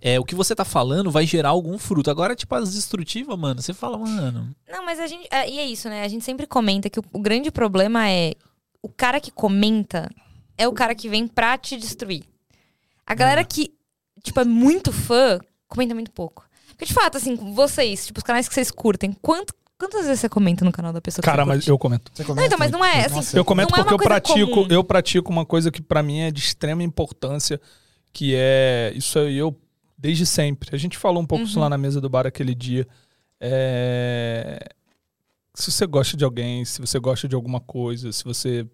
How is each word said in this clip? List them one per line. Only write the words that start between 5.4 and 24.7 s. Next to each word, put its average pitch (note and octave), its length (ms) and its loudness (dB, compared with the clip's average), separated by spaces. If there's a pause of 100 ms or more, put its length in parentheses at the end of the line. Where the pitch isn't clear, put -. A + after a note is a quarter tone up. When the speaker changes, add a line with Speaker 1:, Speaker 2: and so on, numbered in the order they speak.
Speaker 2:
e C4+ 100 -8
é D4 60 -4
isso, A#3 240 -8
né? G#3 160 -8
A G#3 40 -2
gente A3 180 -6
sempre C4+ 200 -8
comenta G3+ 440 0
que A3+ 100 -4
o, - 100 -8
o - 100 -8
grande A#3 300 0
problema A3 560 2
é F3 280 0 (480)
o A3 80 -12
cara B3+ 280 0
que - 120 -10
comenta G#3 800 0 (480)
é A3+ 100 2
o B3+ 60 -2
cara A#3 200 0
que A3 140 -12
vem G#3+ 180 0
pra A#3 300 0
te B3+ 220 -10
destruir. G#3+ 460 -10 (840)
A A3 80 -2
galera C4 260 4
Speaker 3:
É. E4+ 40 2
Speaker 2:
que, - 280 -4 (500)
tipo, - 180 -2
é B3 40 4
muito B3 480 4
fã, A#3+ 460 2 (300)
comenta A#3+ 260 -2
muito A3+ 160 -10
pouco. - 340 -12 (240)
Porque, - 160 -14
de - 80 -6
fato, F4 240 2
assim, B3 180 -2 (200)
vocês, B3 520 2
tipo, - 120 -10
os - 60 -8
canais B3 220 0
que - 80 -8
vocês B3+ 160 0
curtem, G3 520 0
quanto, F4 320 0 (240)
quantas G4 280 -4
vezes C4+ 140 0
você A3+ 80 0
comenta F#3 360 2
no F3+ 80 6
canal E3+ 200 -6
da E3 80 -8
pessoa E3+ 220 -8
que - 60 2
Speaker 4:
Cara, D3 160 4
Speaker 2:
você C#3 40 0
Speaker 4:
mas C#3+ 100 2
Speaker 2:
curte? C#3 120 0
Speaker 4:
eu C#3 80 6
comento. B2 360 0
Speaker 3:
Você D#3 100 -8 (100)
Speaker 2:
Não, C4 100 2
então, G4+ 140 4
mas D4+ 120 2
não F4 140 0
é, D#4 220 4
assim, D3 100 -2
Speaker 3:
Nossa. - 200 0
Speaker 4:
Eu F3+ 80 6
comento F#3+ 280 4
Speaker 2:
não F3+ 60 4
é F#3 40 4
Speaker 4:
porque G3+ 120 4
Speaker 2:
uma - 0 -
Speaker 4:
eu G3+ 40 2
Speaker 2:
coisa G#3 220 4
Speaker 4:
pratico, B3+ 320 4
Speaker 2:
comum. G3+ 180 6